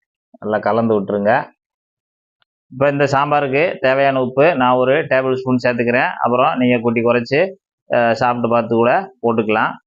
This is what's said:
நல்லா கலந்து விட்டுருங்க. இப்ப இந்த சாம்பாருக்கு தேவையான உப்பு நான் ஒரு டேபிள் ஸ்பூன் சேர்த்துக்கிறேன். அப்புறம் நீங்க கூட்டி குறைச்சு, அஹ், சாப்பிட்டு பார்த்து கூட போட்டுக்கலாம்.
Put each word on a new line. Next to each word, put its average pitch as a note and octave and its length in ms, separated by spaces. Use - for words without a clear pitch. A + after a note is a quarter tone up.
நல்லா G#2+ 200
கலந்து A2+ 360
விட்டுருங்க. G2+ 380
இப்ப C3+ 180
இந்த C#3+ 140
சாம்பாருக்கு C#3+ 760
தேவையான C3+ 440
உப்பு C#3 340
நான் B2+ 200
ஒரு B2+ 260
டேபிள் C3 300
ஸ்பூன் B2+ 320
சேர்த்துக்கிறேன். B2 460
அப்புறம் B2+ 320
நீங்க B2 240
கூட்டி A#2 200
குறைச்சு, A#2+ 400
அஹ், A#2+ 220
சாப்பிட்டு A#2+ 360
பார்த்து A#2 260
கூட A#2 180
போட்டுக்கலாம். A2+ 500